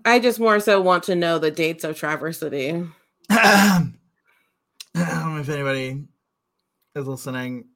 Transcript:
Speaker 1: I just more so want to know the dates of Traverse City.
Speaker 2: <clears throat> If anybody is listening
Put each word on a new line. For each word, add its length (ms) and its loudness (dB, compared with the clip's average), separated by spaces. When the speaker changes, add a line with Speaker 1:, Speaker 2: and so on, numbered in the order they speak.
Speaker 1:
I 140 4
just 200 0
more 200 4
so 220 4
want 240 2
to 100 0
know 240 0
the 120 0
dates 320 -2
of 140 -6
Traverse 420 -6
City. 440 -4
Speaker 2:
<clears throat> 640 4
If 560 -4
anybody 540 -6
is 120 -8
listening 580 -8